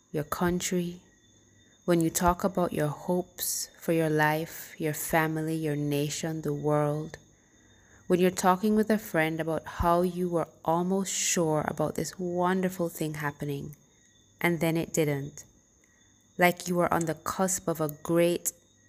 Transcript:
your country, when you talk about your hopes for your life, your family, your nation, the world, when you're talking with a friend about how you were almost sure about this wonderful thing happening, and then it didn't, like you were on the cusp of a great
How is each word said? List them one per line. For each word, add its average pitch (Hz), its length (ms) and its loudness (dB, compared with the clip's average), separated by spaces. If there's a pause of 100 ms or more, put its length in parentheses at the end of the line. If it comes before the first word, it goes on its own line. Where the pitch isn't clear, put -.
(120)
your 147 140 -4
country, 175 760 -2 (840)
when 170 160 4
you 165 80 2
talk 175 340 2
about 185 300 0
your 151 160 0
hopes - 800 -4 (100)
for - 140 0
your 165 160 2
life, 156 680 0
your 156 160 -2
family, 156 600 0
your 156 220 -2
nation, 147 640 -2
the 151 120 -2
world, 147 640 0 (880)
when 180 120 4
you're 185 100 6
talking 185 460 2
with 214 140 4
a 214 80 4
friend 160 420 0
about 160 260 -4 (140)
how 175 220 4
you 180 260 0
were 170 220 0 (160)
almost 180 480 0
sure 156 560 0
about 151 260 -2
this - 240 -6
wonderful 180 720 0
thing 156 240 -6
happening, 147 640 -6 (640)
and 175 180 2
then 165 160 2
it 165 160 -2
didn't, 147 540 -2 (920)
like 175 300 2
you 175 80 -2
were 170 180 2
on 165 120 2
the 156 100 -2
cusp - 540 -2
of 160 100 -2
a 151 240 -2
great 170 480 2 (380)